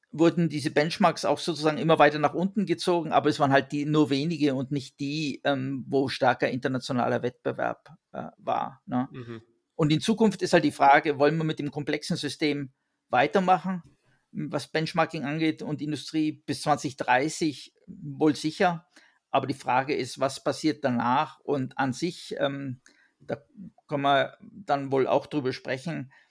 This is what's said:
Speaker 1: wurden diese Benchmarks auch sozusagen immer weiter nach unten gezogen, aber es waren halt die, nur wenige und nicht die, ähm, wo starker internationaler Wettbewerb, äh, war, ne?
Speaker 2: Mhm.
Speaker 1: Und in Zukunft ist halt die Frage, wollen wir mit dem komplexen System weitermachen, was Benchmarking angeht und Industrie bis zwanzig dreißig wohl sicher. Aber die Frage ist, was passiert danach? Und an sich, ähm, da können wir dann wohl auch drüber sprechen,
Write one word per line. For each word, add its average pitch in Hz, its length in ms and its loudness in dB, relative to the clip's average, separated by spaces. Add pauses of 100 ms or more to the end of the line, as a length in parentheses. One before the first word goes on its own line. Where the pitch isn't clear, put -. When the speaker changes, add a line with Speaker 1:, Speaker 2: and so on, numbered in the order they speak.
(100)
Speaker 1:
wurden 165 400 2
diese 147 220 -4
Benchmarks 170 520 2
auch 147 140 2
sozusagen 151 400 -2
immer 156 200 4
weiter 151 200 6
nach 143 160 2
unten 190 320 0
gezogen, 170 460 0
aber 143 180 4
es 147 100 -2
waren 139 120 4
halt 135 200 2
die, 147 140 -2
nur 151 240 4
wenige 143 440 0
und 135 160 -4
nicht 139 300 -6
die, 147 440 -4
ähm, 135 440 -2
wo 135 200 2
starker 127 420 2
internationaler 123 720 -2
Wettbewerb, 127 640 -6 (240)
äh, 69 140 -8 (100)
war, - 480 -4
ne? 127 260 -2
Speaker 2:
Mhm. 120 300 -14 (360)
Speaker 1:
Und 151 140 2
in 156 100 4
Zukunft 214 420 2
ist 175 100 0
halt 165 120 6
die 143 80 2
Frage, 143 460 4
wollen 151 200 4
wir 160 60 0
mit 151 160 -2
dem 143 100 -4
komplexen 151 480 -4
System 143 540 -2 (360)
weitermachen, 180 720 2 (520)
was 147 320 -6
Benchmarking 160 580 -2
angeht 156 360 -2
und 139 220 -6
Industrie 151 500 -4
bis 135 300 -8
zwanzig 143 340 -2
dreißig 143 800 -2 (120)
wohl 143 480 0
sicher. 165 520 -2 (440)
Aber 131 160 0
die 135 60 -4
Frage 131 420 0
ist, - 260 -6
was 135 220 -2
passiert 151 420 -2
danach? 123 560 0
Und 135 360 -4
an 135 160 -2
sich, - 460 -8
ähm, 139 420 -4 (400)
da 131 160 -8 (520)
können 143 140 -4
wir 139 380 0
dann 139 500 -6
wohl 131 160 2
auch - 200 2
drüber 131 260 -4
sprechen, 135 600 -8 (180)